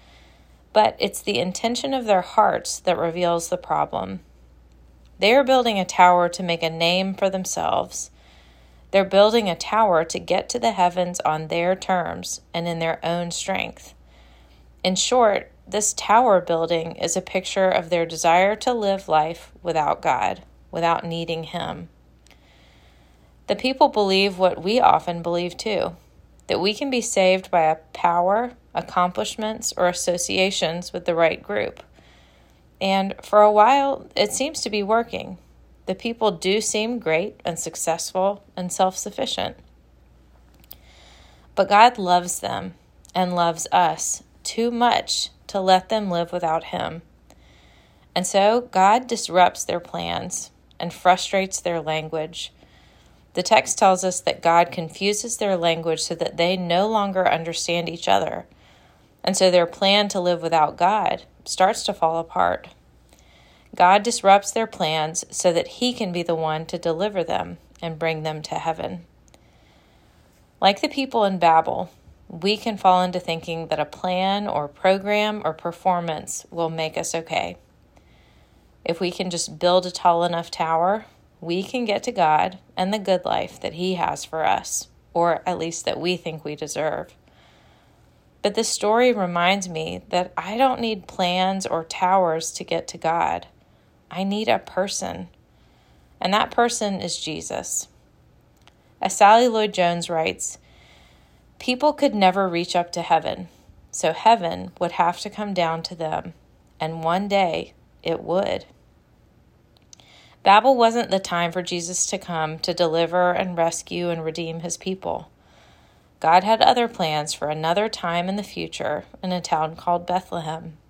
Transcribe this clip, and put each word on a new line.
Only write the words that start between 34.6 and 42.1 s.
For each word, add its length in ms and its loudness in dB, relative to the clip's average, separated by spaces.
to 80 -6
be 120 -2
working. 560 -2
The 100 -4
people 340 -2
do 300 0
seem 400 -4
great 440 -2
and 140 -4
successful 840 -4
and 160 -6
self-sufficient. 840 -4
But 120 2
God 300 8
loves 400 0